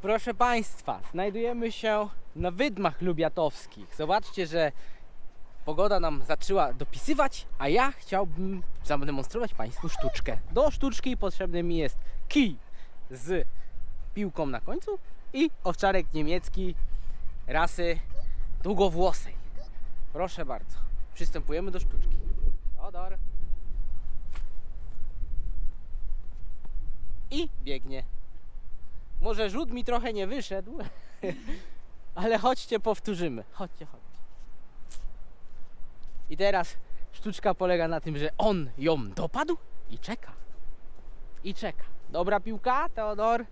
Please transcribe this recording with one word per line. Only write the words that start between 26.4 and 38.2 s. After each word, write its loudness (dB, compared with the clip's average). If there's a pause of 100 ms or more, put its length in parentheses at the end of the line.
I 0 (140)
biegnie. 0 (1160)
Może 4
rzut 0
mi -2
trochę 0
nie -2
wyszedł, -4 (680)
<laughs> -6
ale 0
chodźcie, 0
powtórzymy. -2
Chodźcie, -8
chodźcie. -10 (2250)
I 0
teraz 2 (340)
sztuczka -2
polega 0
na -4
tym, -6
że -2